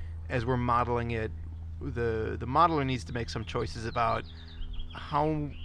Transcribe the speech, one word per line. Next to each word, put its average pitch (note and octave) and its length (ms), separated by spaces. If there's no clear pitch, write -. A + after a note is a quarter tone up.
as B2+ 180
we're B2+ 100
modeling A#2+ 560
it, A2 200
the, A2+ 580
the A#2 80
modeler D3+ 400
needs B2+ 180
to - 80
make A#2+ 180
some A2+ 140
choices A#2 420
about A#2 380
how, D3+ 560